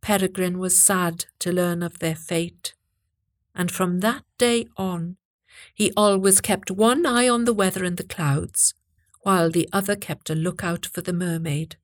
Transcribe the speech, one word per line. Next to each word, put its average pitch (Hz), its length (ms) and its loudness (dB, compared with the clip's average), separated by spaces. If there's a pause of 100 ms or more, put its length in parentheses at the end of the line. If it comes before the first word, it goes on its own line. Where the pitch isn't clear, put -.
Peregrine 185 580 -2
was 185 180 0
sad 175 500 2 (120)
to 185 140 -2
learn 175 320 0
of 170 160 -8
their 160 160 -2
fate, 170 580 -6 (800)
and 175 160 -2
from 180 300 0
that 226 240 0 (120)
day 233 300 2 (100)
on, 180 400 -6 (560)
he - 240 2
always 196 440 4
kept 190 280 -2
one 233 380 2
eye 240 220 2
on 240 160 2
the 233 100 2
weather 190 300 0
and 175 120 -2
the - 60 -8
clouds, - 720 -2 (460)
while 170 320 2
the 165 200 0
other 196 220 0
kept - 360 -10
a 156 40 -2
lookout 175 500 -4
for - 160 -8
the 175 120 -4
mermaid. 160 720 -4